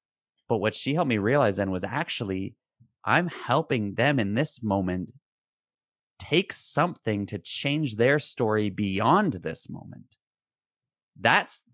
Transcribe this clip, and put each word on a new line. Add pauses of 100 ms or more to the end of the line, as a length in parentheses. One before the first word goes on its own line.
(500)
But
what
she
helped
me
realize
then
was
actually, (480)
I'm
helping
them
in
this
moment (1080)
take
something
to
change
their
story
beyond
this
moment. (1000)
That's, (100)